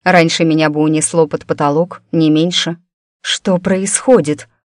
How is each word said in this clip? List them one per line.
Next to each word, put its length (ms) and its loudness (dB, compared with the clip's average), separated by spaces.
Раньше 400 2
меня 260 2
бы 100 -2
унесло 460 0
под 200 -8
потолок, 560 -2
не 180 2
меньше. 460 -2
«Что 380 -2
происходит?» 920 0